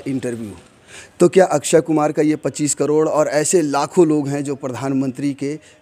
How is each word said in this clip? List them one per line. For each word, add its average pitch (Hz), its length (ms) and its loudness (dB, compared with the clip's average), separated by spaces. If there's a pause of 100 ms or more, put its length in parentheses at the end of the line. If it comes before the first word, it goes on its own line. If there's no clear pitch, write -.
इंटरव्यू। 120 440 -6 (680)
तो 175 80 8
क्या 185 180 6
अक्षय 151 340 2
कुमार 156 320 0
का 160 100 0
ये 151 160 2
पच्चीस 143 360 -4
करोड़ 151 340 0
और 147 200 2
ऐसे 151 340 2
लाखों 147 440 2
लोग 151 220 0
हैं 143 160 -4
जो 143 120 -6
प्रधानमंत्री 135 800 -4
के 139 200 -6 (280)